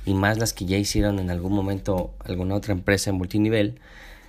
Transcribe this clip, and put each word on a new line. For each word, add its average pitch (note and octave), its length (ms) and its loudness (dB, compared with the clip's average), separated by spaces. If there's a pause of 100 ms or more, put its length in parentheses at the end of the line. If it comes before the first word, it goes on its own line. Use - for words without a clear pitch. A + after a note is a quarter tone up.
y G2 80 2
más G2+ 240 4
las A2 140 0
que - 120 -6
ya F#2 120 2
hicieron G2+ 420 2
en F#2 100 -2
algún F2+ 240 -2
momento G2 600 -2 (100)
alguna F#2 300 -2
otra G#2 180 -2
empresa G2 380 2
en G2 60 0
multinivel, G#2+ 640 2 (480)